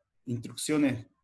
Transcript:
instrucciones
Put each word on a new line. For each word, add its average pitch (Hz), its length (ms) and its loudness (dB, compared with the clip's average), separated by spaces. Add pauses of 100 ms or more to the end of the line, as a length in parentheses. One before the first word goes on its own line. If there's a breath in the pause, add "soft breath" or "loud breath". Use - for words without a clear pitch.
(260)
instrucciones 123 800 0 (180)